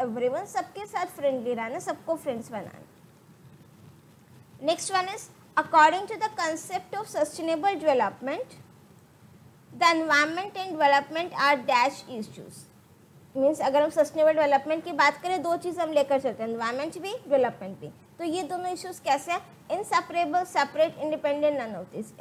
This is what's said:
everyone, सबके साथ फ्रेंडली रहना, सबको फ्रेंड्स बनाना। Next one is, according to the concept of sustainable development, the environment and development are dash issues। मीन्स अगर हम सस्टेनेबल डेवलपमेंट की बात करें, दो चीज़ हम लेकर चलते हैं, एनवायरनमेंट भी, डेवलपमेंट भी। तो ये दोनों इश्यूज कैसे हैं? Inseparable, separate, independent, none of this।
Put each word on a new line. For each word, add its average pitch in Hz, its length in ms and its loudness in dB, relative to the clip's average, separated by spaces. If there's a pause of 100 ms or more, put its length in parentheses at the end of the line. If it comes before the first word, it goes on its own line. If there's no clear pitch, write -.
everyone, 247 440 -2
सबके 392 400 -6
साथ 370 200 -4
फ्रेंडली 262 480 -2
रहना, 226 240 -6
सबको 330 380 -4
फ्रेंड्स 254 340 -6
बनाना। 185 340 -12 (1800)
Next 330 280 -2
one 370 220 0
is, - 100 -14 (300)
according 320 500 6
to 415 160 -6
the 427 160 -2
concept 359 640 -6
of 427 160 -10
sustainable 330 680 0
development, 277 760 0 (1200)
the 339 120 4
environment 320 680 0
and 381 220 -6
development 294 580 2 (100)
are 285 200 4
dash 262 420 2
issues। - 560 -12 (720)
मीन्स 285 240 2
अगर 285 220 4
हम 311 80 2
सस्टेनेबल 311 420 4
डेवलपमेंट 302 520 2
की 349 80 -8
बात 285 300 4
करें, 359 200 -2
दो 339 140 0
चीज़ 349 240 -6
हम 320 120 -2
लेकर 285 280 4
चलते 226 220 -4
हैं, 226 80 -6
एनवायरनमेंट 247 480 -4
भी, 381 140 -8 (160)
डेवलपमेंट 233 520 0
भी। 147 100 -12 (280)
तो 339 60 -8
ये 349 180 -2
दोनों 359 300 -6
इश्यूज 359 260 -10
कैसे 339 340 0
हैं? 370 80 -2 (300)
Inseparable, 349 720 0 (120)
separate, 302 480 2
independent, 294 560 0
none 220 180 -8
of 180 160 -10
this। 214 260 -10